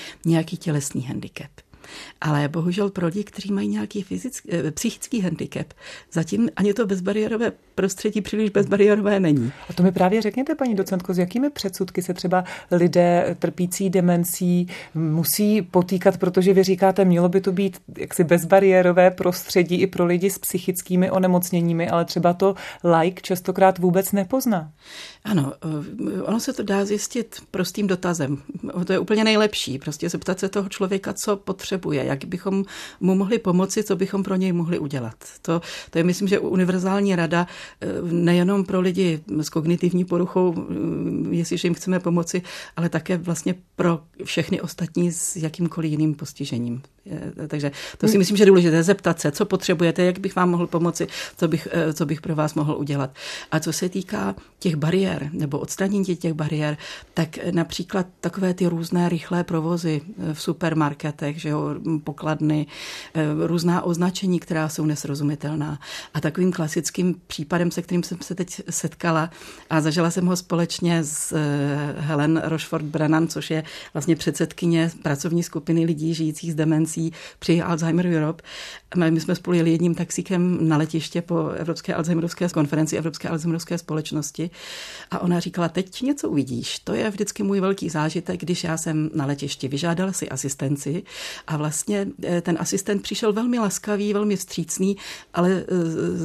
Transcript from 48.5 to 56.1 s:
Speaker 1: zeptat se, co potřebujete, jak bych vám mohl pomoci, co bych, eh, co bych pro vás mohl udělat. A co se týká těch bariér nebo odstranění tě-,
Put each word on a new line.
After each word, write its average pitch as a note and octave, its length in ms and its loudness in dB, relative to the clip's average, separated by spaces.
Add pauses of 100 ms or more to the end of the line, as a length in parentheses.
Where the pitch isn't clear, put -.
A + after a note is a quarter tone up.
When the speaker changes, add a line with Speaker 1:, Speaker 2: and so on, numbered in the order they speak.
Speaker 1:
zeptat F3+ 360 2
se, D3 120 0
co - 140 0
potřebujete, E3+ 580 2
jak F3+ 160 2
bych G3 160 -4
vám F3+ 140 4
mohl F3 180 2
pomoci, E3+ 400 0 (300)
co F3 100 2
bych, D#3+ 240 0
eh, D#3+ 220 0
co D#3 120 -2
bych D3+ 160 -4
pro D#3+ 140 -4
vás D3+ 180 0
mohl D3+ 220 0
udělat. C#3 360 -2 (400)
A D#3 80 2
co D#3+ 140 -4
se F3+ 160 -2
týká G3 460 -4 (240)
těch E3 160 0
bariér D#3 580 0
nebo D3+ 260 -4
odstranění G3 460 -2
tě-, F3+ 100 -2